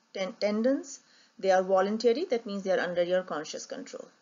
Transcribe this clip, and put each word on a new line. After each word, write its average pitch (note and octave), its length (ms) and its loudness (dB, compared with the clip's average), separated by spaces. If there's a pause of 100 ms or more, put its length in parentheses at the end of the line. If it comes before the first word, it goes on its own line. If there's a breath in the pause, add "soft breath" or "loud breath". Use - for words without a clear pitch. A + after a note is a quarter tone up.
(140)
ten-, F#3+ 260 -6
tendons. A3+ 600 0 (400 soft breath)
They F#3+ 100 0
are F#3+ 140 6
voluntary, A3 640 2
that A#3+ 200 -2
means G3+ 160 -8
they F#3+ 80 -4
are F3 100 2
under F3 220 0
your F3+ 220 2
conscious D#3 420 -8
control. - 420 -14 (140)